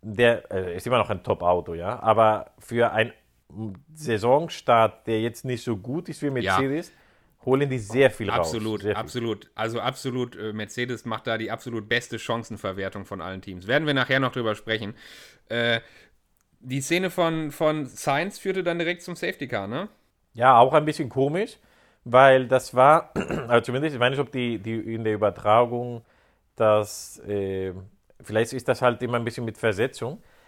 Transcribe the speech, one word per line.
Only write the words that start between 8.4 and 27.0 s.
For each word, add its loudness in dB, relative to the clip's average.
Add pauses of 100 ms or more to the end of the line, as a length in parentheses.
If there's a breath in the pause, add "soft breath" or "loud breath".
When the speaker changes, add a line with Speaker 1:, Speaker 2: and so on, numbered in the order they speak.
Speaker 2:
Absolut, -4
Speaker 1:
Sehr 0
viel. -4
Speaker 2:
absolut. -6
Also -4
absolut, -6
äh, -8
Mercedes -8
macht -8
da -4
die -6
absolut -8
beste -4
Chancenverwertung -8
von -12
allen -10
Teams. -14
Werden 0
wir 0
nachher 0
noch -2
drüber -2
sprechen. -6 (540 loud breath)
Äh, 0 (800 soft breath)
die -6
Szene 0
von, -2
von 0
Sainz -4
führte -4
dann -2
direkt -4
zum -12
Safety -6
Car, -6
ne? -8 (440)
Speaker 1:
Ja, 6
auch 8
ein 4
bisschen -4
komisch, -2 (460 soft breath)
weil 8
das 0
war, 6
<clears throat> -6
also 6
zumindest, -4
ich -4
weiß 4
nicht, -4
ob -6
die, -4
die -6
in -8
der 0
Übertragung 2 (540)
das, 0